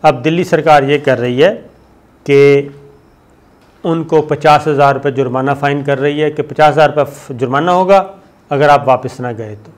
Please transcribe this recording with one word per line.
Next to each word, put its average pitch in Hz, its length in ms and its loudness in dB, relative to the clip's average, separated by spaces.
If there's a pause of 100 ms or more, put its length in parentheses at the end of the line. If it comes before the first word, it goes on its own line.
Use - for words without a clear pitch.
अब 135 180 2
दिल्ली 165 240 -2
सरकार 151 380 2
ये 143 160 0
कर 131 180 0
रही 123 220 -4
है 180 100 4 (760)
कि 143 500 2 (1080)
उनको 165 380 0
पचास 147 460 0
हज़ार 139 260 2
रुपये 139 180 -4
जुर्माना 131 440 -4
फ़ाइन 143 280 -4
कर 143 140 -2
रही 147 220 -4
है 151 100 0
कि 151 140 -8
पचास 151 280 2
हज़ार 147 220 2
रुपये 139 420 -4
जुर्माना 139 360 -2
होगा 185 260 2 (520)
अगर 147 200 2
आप 143 160 2
वापस 127 340 -2
ना 123 120 -8
गए 107 240 -12
तो। - 200 -20